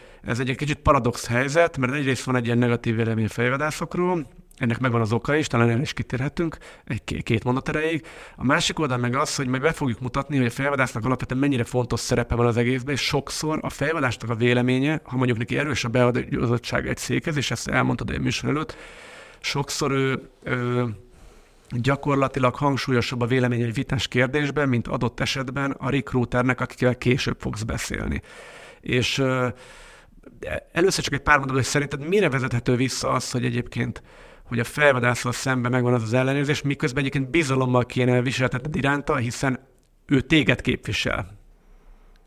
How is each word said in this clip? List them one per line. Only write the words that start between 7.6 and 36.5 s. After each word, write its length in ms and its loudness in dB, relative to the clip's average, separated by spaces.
erejéig. 360 -2
A 100 -6
másik 340 2
oldal 180 0
meg 180 0
az, 200 0
hogy 120 -4
majd 140 -2
be 100 2
fogjuk 280 -2
mutatni, 380 -4
hogy 80 4
a 40 0
fejvadásznak 560 -2
alapvetően 340 -2
mennyire 240 2
fontos 360 -2
szerepe 360 0
van 100 4
az 120 2
egészben, 360 0
és 80 -2
sokszor 600 -2
a 80 -6
fejvadásznak 600 -4
a 60 -2
véleménye, 680 2
ha 120 -10
mondjuk 220 2
neki 200 -4
erős 260 -2
a 60 -2
beadozottság 1000 0
egy 100 -4
céghez, 400 -2
és 140 -2
ezt 160 -6
elmondtad 420 0
egy 100 -4
műsor 300 -2
előtt, 280 -4
sokszor 520 -2
ő, 380 0
ő 440 0
gyakorlatilag 840 0
hangsúlyosabb 680 0
a 40 4
véleménye 400 2
egy 80 -2
vitás 340 -2
kérdésben, 600 0
mint 180 0
adott 320 -2
esetben 520 -4
a 180 -6
recruiternek, 720 0
akikkel 360 0
később 420 0
fogsz 240 -6
beszélni. 580 -4
És, 360 0
ö, 300 2
először 320 2
csak 100 -4
egy 60 -2
pár 180 4
mondat, 180 -2
hogy 100 2
szerinted 420 -2
mire 220 4
vezethető 460 0
vissza 340 -2
az, 220 -2
hogy 140 -2
egyébként, 580 -4
hogy 160 -4
a 40 0
fejvadásszal 680 2
szemben 400 0
megvan 220 4
az 100 2
az 100 -2
ellenérzés, 480 2